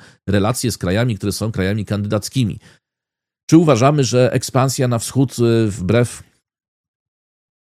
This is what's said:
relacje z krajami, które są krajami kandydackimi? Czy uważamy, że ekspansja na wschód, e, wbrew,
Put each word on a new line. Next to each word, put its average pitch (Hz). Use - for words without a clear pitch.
relacje 98
z -
krajami, 104
które 101
są 110
krajami 98
kandydackimi? 104
Czy 160
uważamy, 143
że 123
ekspansja 127
na 117
wschód, -
e, 117
wbrew, 107